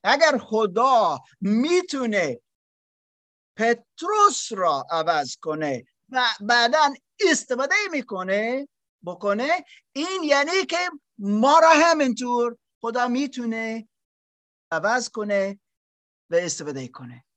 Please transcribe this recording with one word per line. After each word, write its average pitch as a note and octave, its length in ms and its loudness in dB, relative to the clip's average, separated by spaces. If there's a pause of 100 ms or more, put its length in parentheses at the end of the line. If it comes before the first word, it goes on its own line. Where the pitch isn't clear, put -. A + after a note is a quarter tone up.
اگر C#4+ 340 4
خدا G#3+ 800 2 (220)
می‌تونه A3+ 1000 0 (1160)
پتروس D#4 920 0
را E3+ 380 -2
عوض D#3 480 -2
کنه D3+ 480 -6 (240)
و B3+ 160 -2 (160)
بعداً A#3+ 520 2 (360)
استفاده C#4 460 0 (160)
می‌کنه، A3+ 760 -4 (380)
بکنه، G3+ 600 -4 (280)
این F4 300 -6
یعنی D4+ 460 2
که E4+ 80 -2 (400)
ما A3 420 4
را D#4+ 160 8
همینطور B3+ 840 2 (240)
خدا A#3+ 260 -2
می‌تونه A3+ 800 -4 (840)
عوض G#3+ 380 -2
کنه G3+ 500 -4 (680)
و E3 60 -4
استفاده D3+ 520 -4
کنه. B2 380 -18 (120)